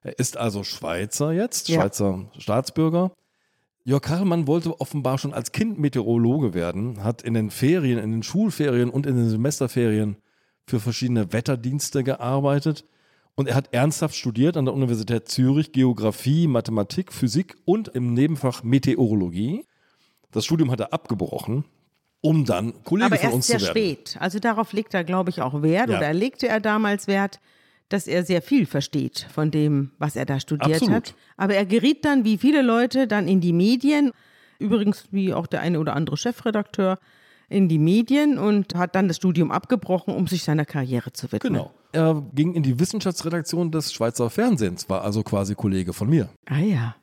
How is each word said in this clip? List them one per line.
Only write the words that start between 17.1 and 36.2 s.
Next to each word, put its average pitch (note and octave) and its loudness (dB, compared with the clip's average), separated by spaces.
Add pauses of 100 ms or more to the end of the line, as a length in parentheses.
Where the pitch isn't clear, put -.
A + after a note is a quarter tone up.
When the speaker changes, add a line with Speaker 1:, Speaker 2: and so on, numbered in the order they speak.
Speaker 1:
Physik C3+ -2 (100)
und G#3 0
im B2 -4
Nebenfach C3+ 0
Meteorologie. A#2 0 (680)
Das A2 -2
Studium D#3 2
hat A2+ -4
er - -6
abgebrochen, A2+ -4 (580)
um D#3 4
dann A2 -2
Kollege G#3 0
Speaker 2:
Aber F#3 4
Speaker 1:
von - 0
Speaker 2:
erst A#2 2
Speaker 1:
uns C3 0
Speaker 2:
sehr A#3 0
Speaker 1:
zu G2 0
werden. E2+ -2
Speaker 2:
spät. F3+ -4
Also F#3 -4
darauf A3 -2
legt G#3 -6
er, F3 0
glaube F3+ 0
ich, - -6
auch C#3 -4
Wert F#3 2
Speaker 1:
Ja. G2 2
Speaker 2:
oder D3+ 0
legte A#3 -2
er A3 0
damals G#3 0
Wert, G3 0 (500)
dass G3 -4
er F3+ 2
sehr F3 0
viel B3+ 4
versteht - -4
von D#3 0
dem, D3 2
was D3+ -4
er B2+ -4
da C#3 -2
studiert D3+ -2
Speaker 1:
Absolut. A3+ 2
Speaker 2:
hat. A3+ -2 (220)
Aber G3 0
er G3 2
geriet A3+ 2
dann, C#4 2
wie G#3+ 2
viele C#4 4
Leute, A#3+ 2
dann G#3 0
in F#3+ 4
die F3 2
Medien, B3+ 4 (480)
übrigens G#3 0
wie F#3+ 0
auch E3+ -4
der - -4
eine E3+ 0
oder D#3 -2
andere D3+ -2
Chefredakteur, G#3 -2 (500)